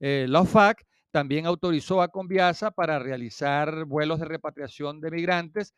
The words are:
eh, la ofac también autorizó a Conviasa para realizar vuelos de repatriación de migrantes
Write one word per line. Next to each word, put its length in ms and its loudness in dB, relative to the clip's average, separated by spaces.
eh, 280 0
la 120 6
ofac 440 4
también 360 -2
autorizó 560 0
a 60 0
Conviasa 640 0
para 280 -2
realizar 840 -4
vuelos 340 -2
de 80 -6
repatriación 720 -10
de 100 -8
migrantes 680 -4